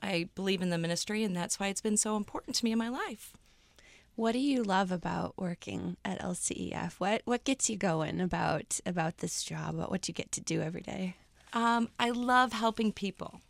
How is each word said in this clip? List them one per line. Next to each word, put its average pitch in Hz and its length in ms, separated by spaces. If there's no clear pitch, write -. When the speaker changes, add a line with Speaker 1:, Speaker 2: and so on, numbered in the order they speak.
Speaker 1:
I 170 340
believe 190 260
in 180 80
the 170 80
ministry, 170 460
and 190 120
that's - 240
why 202 80
it's 196 140
been 214 160
so 214 200
important - 400
to - 80
me 226 60
in 226 60
my 226 120
life. 302 440
Speaker 2:
What 226 180
do 247 60
you 269 220
love 190 300
about 180 460
working 175 680
at 196 160
L 180 140
C - 180
E - 60
F? - 260
What, 202 260
what 240 200
gets 269 220
you 220 100
going 165 440
about, 165 640
about 175 340
this - 220
job, 156 320
about 165 160
what - 180
you - 60
get - 200
to - 80
do 160 200
every 165 200
day? 185 340
Speaker 1:
Um, 233 380
I 240 120
love 247 420
helping 220 380
people. - 480